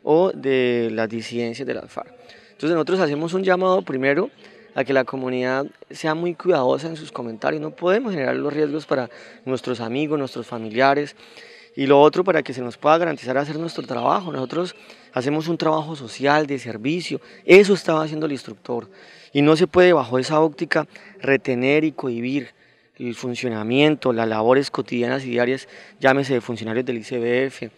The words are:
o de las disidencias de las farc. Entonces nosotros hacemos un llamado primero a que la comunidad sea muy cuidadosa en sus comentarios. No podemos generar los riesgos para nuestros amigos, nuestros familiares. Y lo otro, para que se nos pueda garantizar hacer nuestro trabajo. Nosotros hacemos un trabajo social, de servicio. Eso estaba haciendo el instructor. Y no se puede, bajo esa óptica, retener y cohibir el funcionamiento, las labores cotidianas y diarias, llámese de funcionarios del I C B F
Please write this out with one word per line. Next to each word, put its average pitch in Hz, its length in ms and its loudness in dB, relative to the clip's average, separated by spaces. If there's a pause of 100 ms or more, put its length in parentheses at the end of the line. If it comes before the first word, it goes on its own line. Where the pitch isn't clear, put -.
o 170 300 2
de 127 600 0
las 110 160 -2
disidencias 117 600 -8
de 123 80 -6
las - 160 -14
farc. - 200 -12 (420)
Entonces 156 180 -4
nosotros 170 280 0
hacemos 160 360 -2
un 190 80 -2
llamado 185 400 2
primero 143 480 0 (420)
a 135 100 -2
que 139 100 -2
la 131 120 2
comunidad 127 600 -4 (240)
sea 156 240 -4
muy 170 200 -4
cuidadosa 143 540 0
en 160 80 -10
sus 156 160 -16
comentarios. 131 500 -6
No 156 100 -8
podemos 202 400 -2
generar 127 240 -2
los 139 180 -4
riesgos 151 340 -2
para 127 220 -2 (360)
nuestros 127 360 -4
amigos, 143 380 -2
nuestros 127 260 -8
familiares. 127 680 0 (600)
Y 135 120 -2
lo 143 120 8
otro, 156 240 6
para 160 200 0
que 135 100 -10
se 127 80 -8
nos 120 160 -10
pueda 151 220 4
garantizar 131 400 -2
hacer 147 180 -4
nuestro 160 300 -8
trabajo. 147 440 -2
Nosotros 143 440 -6 (380)
hacemos 147 340 -2
un 170 100 -2
trabajo 156 380 -2
social, 139 500 0
de 139 140 -6
servicio. 131 600 -6 (220)
Eso 196 300 8
estaba 156 300 0
haciendo 156 240 -6
el 147 60 -2
instructor. 120 540 -8 (460)
Y 143 80 4
no 156 140 8
se 175 100 4
puede, 180 280 6
bajo 127 260 2
esa 151 220 0
óptica, 156 460 0 (340)
retener 135 640 2
y 156 80 0
cohibir 127 580 -4 (500)
el 120 160 -8
funcionamiento, 123 1000 0
las 113 140 0
labores 117 420 2
cotidianas 127 560 -4
y 127 40 -8
diarias, 120 380 -2 (320)
llámese 135 360 4
de 117 60 0
funcionarios 113 420 -4
del 123 140 -4
I 107 60 -10
C 123 160 -6
B 120 260 0
F 127 320 -10